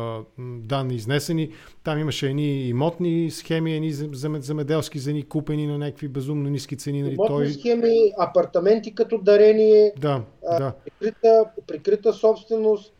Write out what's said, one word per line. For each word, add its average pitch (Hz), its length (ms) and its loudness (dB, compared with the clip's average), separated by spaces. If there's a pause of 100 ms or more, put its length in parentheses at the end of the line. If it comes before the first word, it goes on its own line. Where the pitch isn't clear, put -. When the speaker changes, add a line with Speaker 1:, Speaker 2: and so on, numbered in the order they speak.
(380)
Speaker 1:
м, 123 220 -14
данни 127 360 -4
изнесени. 147 560 -4 (320)
Там 151 160 -4
имаше 147 300 -4
едни 139 400 -2
имотни 165 640 -2
схеми, 160 440 -4
едни 156 180 -4
зем-, 147 200 -8
зем-, 151 280 -6
земеделски 147 580 -4
земи, 143 240 -4
купени 151 440 -4
на 147 100 -4
някакви 147 300 -8
безумно 139 420 -4
ниски 139 280 -6
цени, 143 240 -6
нали, 139 120 -4
Speaker 2:
Имотни 180 220 0
Speaker 1:
той 147 140 0
Speaker 2:
схеми, 233 680 2
апартаменти 185 760 0
като 226 220 -2
дарение, 214 840 6
Speaker 1:
Да, 139 220 0 (260)
Speaker 2:
а, 170 120 0
Speaker 1:
да. 135 140 -4 (120)
Speaker 2:
прикрита, 226 600 4 (220)
прикрита 202 460 0
собственост. 214 880 0